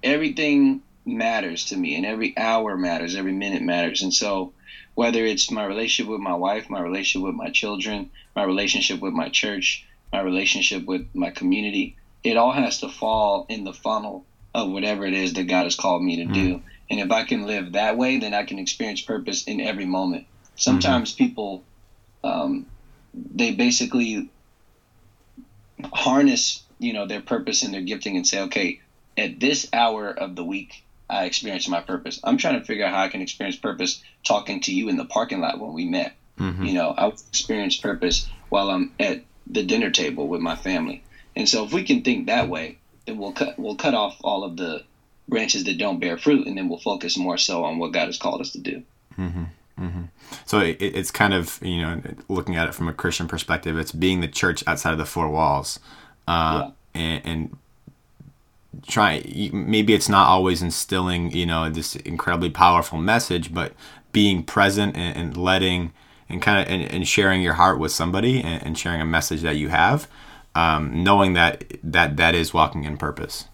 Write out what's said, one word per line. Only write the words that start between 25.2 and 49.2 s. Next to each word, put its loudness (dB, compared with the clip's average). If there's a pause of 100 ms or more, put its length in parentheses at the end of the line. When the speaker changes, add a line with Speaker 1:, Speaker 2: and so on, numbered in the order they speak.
Speaker 1:
harness, 4 (160)
you -2
know, -2
their -6
purpose -2
and -4
their -6
gifting -6
and 0
say, 0
"Okay, -2 (380)
at -4
this 0
hour 2
of -6
the -6
week, -8 (260)
I 0
experience -4
my 0
purpose." -8
I'm 2
trying 0
to -12
figure -2
out 0
how 2
I 2
can -8
experience -8
purpose -4 (220)
talking 0
to -4
you 0
in 2
the -4
parking -2
lot -2
when -10
we -4
met. -2 (260)
Speaker 2:
Mm-hmm. -2
Speaker 1:
You 0
know, 0
I 4
experience -2
purpose 0 (200)
while 2
I'm 0
at 0 (240)
the -2
dinner 2
table -2
with -4
my -2
family. -6 (320)
And 0
so 2
if -6
we 0
can 4
think 0
that 2
way, -8 (280)
then -10
we'll -8
cut, -4
we'll -6
cut 0
off -2
all -2
of -8
the -6 (440)
branches 0
that -2
don't -2
bear -2
fruit, 4
and -6
then -4
we'll -4
focus -4
more -2
so 0
on -2
what -4
God 0
has -8
called -4
us -8
to -14
do. -8 (340)
Speaker 2:
Mm-hmm. -4 (360)